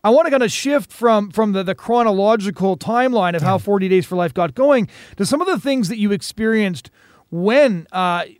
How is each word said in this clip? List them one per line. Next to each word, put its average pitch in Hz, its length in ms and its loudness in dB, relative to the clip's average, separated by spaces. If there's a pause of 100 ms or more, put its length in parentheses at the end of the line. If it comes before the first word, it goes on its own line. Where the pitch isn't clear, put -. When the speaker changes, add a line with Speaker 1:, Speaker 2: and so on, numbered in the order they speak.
Speaker 1:
I 208 60 4
wanna 302 220 4
kinda 254 180 2
shift 277 420 -2
from, 214 380 2
from 214 220 0
the, 190 100 -2
the 185 140 -4
chronological 202 1040 0
timeline 226 580 0
of 156 80 -4
how 185 100 2
Speaker 2:
Yeah. 190 60 0
Speaker 1:
forty 202 280 -2
Days 185 200 2
for 185 80 -6
Life 175 180 -2
got 170 220 -2
going 262 340 2 (280)
to 196 80 -2
some 269 140 0
of 349 60 -2
the 381 140 0
things 262 300 -2
that 226 100 -8
you 202 120 0
experienced 208 760 -2 (440)
when, 202 600 2
uh, 180 320 -2 (140)